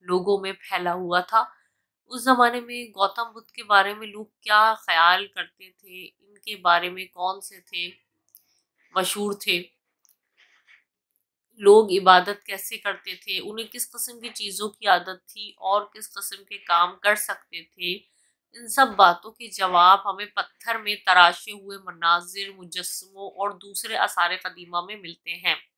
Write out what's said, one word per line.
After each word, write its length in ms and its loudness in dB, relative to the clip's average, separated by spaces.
लोगों 340 0
में 140 -6
फैला 400 -4
हुआ 280 0
था। 240 0
उस 140 -12
ज़माने 360 4
में 320 -14
गौतम 420 -4
बुद्ध 160 -20
के 140 -20
बारे 300 2
में 120 -14
लोग 240 -16
क्या 340 4
ख्याल 500 2
करते 440 -14
थे, 340 -20
इनके 560 -18
बारे 300 2
में 180 -14
कौन 320 -8
से 220 -20
थे, 260 -12
मशहूर 520 -4
थे, 120 -2
लोग 320 8
इबादत 540 4
कैसे 300 -12
करते 400 -10
थे, 240 -10
उन्हें 280 -12
किस 180 -10
किस्म 340 -12
की 100 -14
चीज़ों 380 -10
की 200 -10
आदत 400 0
थी 320 -20
और 320 -2
किस 160 -20
किस्म 340 -14
के 160 -18
काम 440 0
कर 140 2
सकते 460 -12
थे, 300 -10
इन 760 -20
सब 300 0
बातों 320 4
के 180 -20
जवाब 580 4
हमें 200 -8
पत्थर 460 -8
में 120 -6
तराशे 460 4
हुए 260 -18
मनाजिर, 800 -4
मुजस्समों 760 -14
और 240 -6
दूसरे 400 -10
आसार 400 -2
कदीमा 460 -10
में 200 -14
मिलते 360 -18
हैं। 180 -4